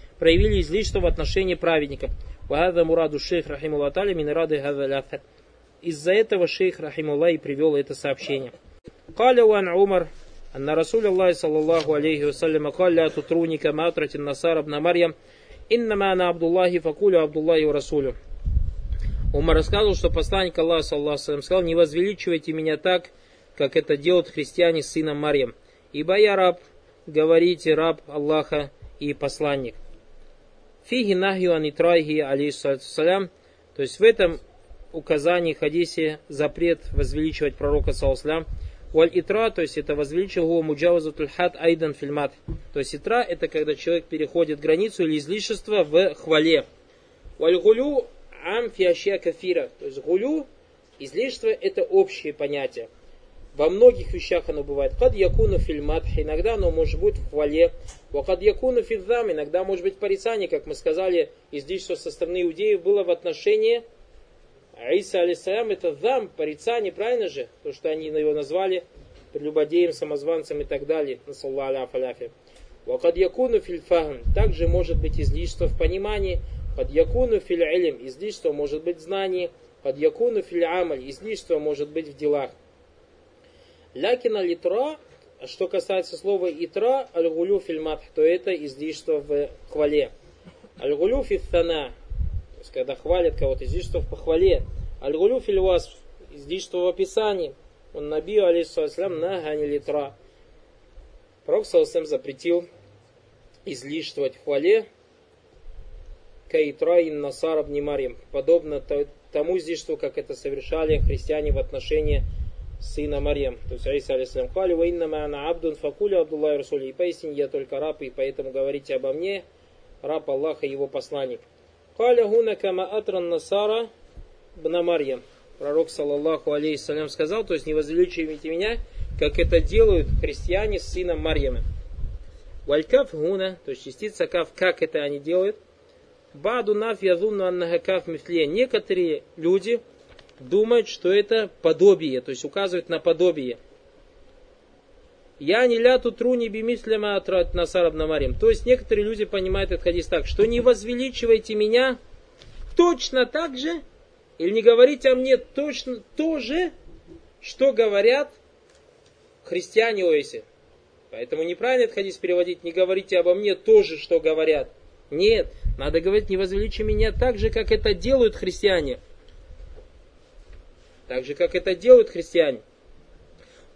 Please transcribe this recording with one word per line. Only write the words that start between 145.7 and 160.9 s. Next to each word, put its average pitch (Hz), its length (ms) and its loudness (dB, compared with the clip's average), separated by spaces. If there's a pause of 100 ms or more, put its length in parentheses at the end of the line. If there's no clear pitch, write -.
ля 247 200 6
тутру 247 360 0
не 233 160 -2
бимисляма 220 640 -2
атрат 185 380 0
насар 175 320 2
абна 156 200 0
Марьям». 147 320 -2
То 220 120 4
есть 226 160 2
некоторые 233 400 2
люди 214 180 -4
понимают 190 480 -2
этот 175 140 -4
хадис 175 220 0
так, 156 180 -2
что - 200 2
«не 233 140 2
возвеличивайте 233 960 2
меня 240 420 2 (800)
точно 339 500 4
так 294 320 -4
же», 311 240 -6 (560)
или 165 120 -2
«не 220 120 0
говорите 254 500 6
о 254 40 4
мне 254 220 4
точно 254 680 -8 (140)
то 311 220 0
же, 302 340 -4 (640)
что - 320 0
говорят 226 580 2 (1160)
христиане 208 580 0
Оисе». 147 400 0 (680)